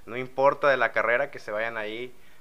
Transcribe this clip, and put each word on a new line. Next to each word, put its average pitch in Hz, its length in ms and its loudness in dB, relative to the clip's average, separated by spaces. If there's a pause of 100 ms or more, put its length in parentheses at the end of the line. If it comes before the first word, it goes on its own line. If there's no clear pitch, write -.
no 110 120 -10
importa 135 520 2
de 135 80 6
la 117 160 2
carrera, 117 400 2
que 117 80 -12
se - 100 -10
vayan 113 260 -4
ahí 110 380 -8 (260)